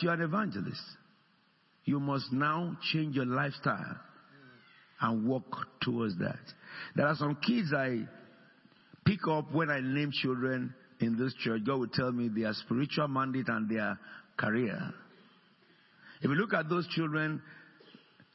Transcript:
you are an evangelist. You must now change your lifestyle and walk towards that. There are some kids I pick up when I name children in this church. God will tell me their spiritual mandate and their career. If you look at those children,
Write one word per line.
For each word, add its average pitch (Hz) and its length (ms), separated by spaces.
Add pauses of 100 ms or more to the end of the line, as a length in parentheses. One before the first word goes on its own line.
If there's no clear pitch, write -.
you 170 100
are 170 40
an 165 80
evangelist. 170 600 (1000)
You 139 160
must 135 320
now 156 440 (160)
change 156 240
your 131 100
lifestyle 127 760 (1000)
and 113 260
walk - 400 (140)
towards 113 380
that. 104 220 (540)
There 143 120
are 151 100
some 147 200
kids 214 380
I 131 260 (1040)
pick 202 240
up 156 240
when 156 180
I 139 100
name 139 320
children 127 640 (260)
in 117 160
this 127 180
church. 113 320
God 139 140
will 117 80
tell 127 240
me 120 160
their 107 240
spiritual 143 560
mandate 131 400
and 110 200
their 104 300 (380)
career. 110 420 (1400)
If 127 80
you 143 60
look 202 180
at 160 160
those 175 200
children, 156 540 (920)